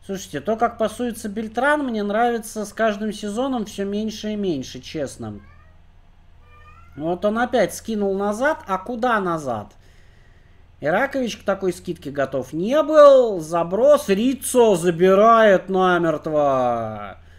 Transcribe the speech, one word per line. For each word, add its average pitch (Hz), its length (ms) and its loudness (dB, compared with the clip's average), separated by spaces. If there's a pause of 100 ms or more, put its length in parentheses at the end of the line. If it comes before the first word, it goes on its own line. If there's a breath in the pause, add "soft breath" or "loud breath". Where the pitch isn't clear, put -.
Слушайте, 180 380 -10
то, 220 160 -4
как 226 200 -2
пасуется 220 520 -6
Бельтран, 240 560 -2
мне 220 160 -4
нравится 214 640 -4
с 208 80 -16
каждым 214 400 -2
сезоном 220 520 -6
все 202 200 -8
меньше 214 480 -6
и - 20 -6
меньше, 151 460 -6
честно. 117 580 -10 (1600)
Вот 170 280 -4
он 208 140 0
опять 233 380 0
скинул 202 420 -4
назад. 220 500 -2
А 190 120 -4
куда 233 400 -2
назад? 147 540 -6 (1040 soft breath)
Иракович 226 580 -2
к - 60 -20
такой 196 280 -2
скидке 165 380 -10
готов 135 420 -4
не 214 300 0
был. 277 580 6
Заброс. 175 680 2
Рицо 233 680 2
забирает 190 920 4
намертво. 143 1500 0 (220 soft breath)